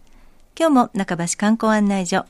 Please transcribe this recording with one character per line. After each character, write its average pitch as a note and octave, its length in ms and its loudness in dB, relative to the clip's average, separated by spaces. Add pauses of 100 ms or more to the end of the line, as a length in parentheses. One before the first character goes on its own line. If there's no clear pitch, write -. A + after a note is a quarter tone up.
(580)
今 E4 120 2
日 C#4+ 40 4
も B3 180 2
中 F#3+ 260 -4
橋 E3+ 180 -4
観 G#3+ 180 0
光 A3 180 0
案 G#3 140 2
内 G3 180 -2
所、 F#3+ 260 -4